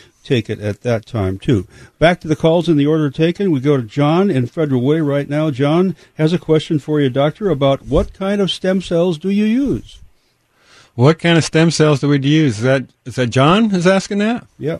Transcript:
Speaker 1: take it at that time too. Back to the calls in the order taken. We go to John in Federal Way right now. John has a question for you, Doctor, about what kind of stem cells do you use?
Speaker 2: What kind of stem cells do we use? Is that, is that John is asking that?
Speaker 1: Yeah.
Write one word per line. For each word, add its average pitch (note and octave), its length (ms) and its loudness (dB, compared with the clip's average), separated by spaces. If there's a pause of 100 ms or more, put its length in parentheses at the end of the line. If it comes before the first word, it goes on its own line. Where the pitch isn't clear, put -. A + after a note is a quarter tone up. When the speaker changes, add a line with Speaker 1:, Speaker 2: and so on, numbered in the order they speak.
(220)
Speaker 1:
take A#2+ 280 -2
it G#2+ 100 -6
at G#2 220 -6
that A#2 240 -2
time F#2+ 320 -4
too. G2+ 280 0 (320)
Back E3+ 220 2
to E3 80 -12
the D#3 80 0
calls E3 320 0
in E3 80 2
the C#3+ 100 2
order D3+ 240 0
taken. E3+ 400 -2
We C#3 100 0
go C#3+ 180 0
to B2+ 40 -2
John D3+ 480 0
in C3 140 0
Federal C3+ 380 -2
Way D3+ 180 0
right C#3+ 280 -2
now. D3+ 220 -2
John D3+ 460 0 (200)
has D#3 180 0
a E3+ 40 -2
question D#3 400 0
for D3+ 220 -2
you, C#3 80 2
Doctor, C#3+ 400 -2
about C#3 380 0
what D#3+ 260 -2
kind G3+ 300 -4
of F3+ 80 -2
stem F#3 320 -2
cells F3 340 -2
do F#3 140 -6
you G#3 160 0
use? A3+ 520 -4 (960)
Speaker 2:
What C#3+ 240 4
kind E3+ 200 2
of D3+ 60 2
stem D#3+ 260 2
cells D3+ 300 2
do C#3+ 100 -2
we C#3+ 100 2
use? C#3+ 380 0
Is A2 60 -6
that, C3 200 0 (220)
is B2 80 -16
that B2+ 140 -2
John F#3 460 2
is F3 120 0
asking G3 320 0
that? A3 280 -2 (120)
Speaker 1:
Yeah. D#3 220 -6